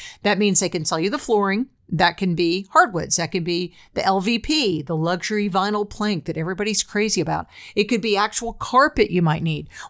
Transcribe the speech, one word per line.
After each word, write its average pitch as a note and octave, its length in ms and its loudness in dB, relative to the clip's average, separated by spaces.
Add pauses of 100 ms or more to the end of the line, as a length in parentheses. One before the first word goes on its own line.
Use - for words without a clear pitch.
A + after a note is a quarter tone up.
(220)
That G3+ 160 2
means G3+ 220 4
they F#3 100 0
can E3+ 160 -4
sell D#3+ 140 0
you F3+ 100 0
the C4+ 80 -2
flooring. G#3 520 0 (200)
That E3+ 280 2
can F3+ 180 0
be F3 340 0
hardwoods. A3 460 2
That E3 160 -2
can F3 120 -2
be F3 300 -4 (220)
the - 100 -2
L F#3+ 160 4
V A#3 160 0
P, A3 460 0
the E3 120 -4
luxury F3+ 540 -2
vinyl G3+ 400 0
plank G#3 360 -2
that E3+ 120 -6
everybody's F#3+ 460 -2
crazy G#3 360 -2
about. D#3+ 280 -2 (280)
It G3+ 100 2
could G#3+ 160 0
be G#3+ 140 0
actual A3 380 -2
carpet - 560 2
you F3 140 2
might D#3+ 180 2
need. D#3 280 -4 (200)